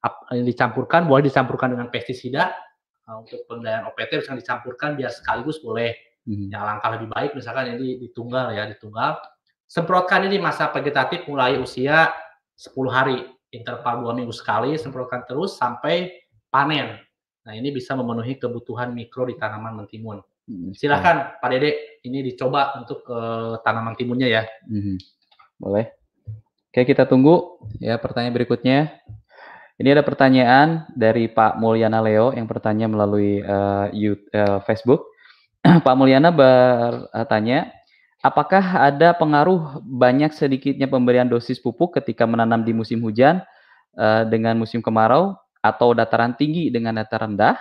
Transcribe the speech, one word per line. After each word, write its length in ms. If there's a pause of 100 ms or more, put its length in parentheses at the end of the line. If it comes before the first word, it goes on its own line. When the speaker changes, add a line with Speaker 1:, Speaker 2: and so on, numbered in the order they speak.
Speaker 1:
Ap-, 320
ini 160
dicampurkan, 560
boleh 240
dicampurkan 400
dengan 180
pestisida, 640 (560)
eh, 80
untuk 320
pengendalian 400
O 80
P 100
T 140
misalkan 240
dicampurkan 560
biar 160
sekaligus 480
boleh. 320 (320)
Speaker 2:
Hmm. 240
Speaker 1:
Ya, 160
alangkah 320
lebih 160
baik 240
misalkan 400
ini 240
ditunggal 480
ya, 160
ditunggal. 480 (500)
Semprotkan 600
ini 160
masa 320
vegetatif 560
mulai 260
usia 540 (480)
sepuluh 320
hari, 320 (320)
interval 480
dua 100
minggu 220
sekali, 400
semprotkan 500
terus 300
sampai 560 (400)
panen. 480 (460)
Nah, 80
ini 180
bisa 220
memenuhi 480
kebutuhan 520
mikro 360
di 80
tanaman 400
mentimun. 400 (280)
Speaker 2:
Hmm, 280
Speaker 1:
Silahkan, 680
Pak 80
Dede, 560
ini 160
dicoba 560
untuk, 280
eh, 560
tanaman 360
timunnya 320
ya. 140 (220)
Speaker 2:
Mhm. 320 (600)
Boleh. 360 (760)
Oke, 160
kita 200
tunggu 560 (200)
ya 160
pertanyaan 360
berikutnya. 640 (800)
Ini 160
ada 140
pertanyaan 840
dari 360
Pak 300
Mulyana 420
Leo 320
yang 140
bertanya 420
melalui, 520
eh, 520
Yout-, 400
eh, 320
Facebook. 400 (600)
<clears throat> 200
Pak 120
Mulyana 360
bertanya, 1400 (480)
"Apakah 640
ada 280
pengaruh 680
banyak 520
sedikitnya 540
pemberian 420
dosis 320
pupuk 360
ketika 280
menanam 380
di 100
musim 300
hujan, 380 (560)
eh, 320
dengan 280
musim 240
kemarau 560 (280)
atau 320
dataran 400
tinggi 320
dengan 320
dataran 340
rendah?" 260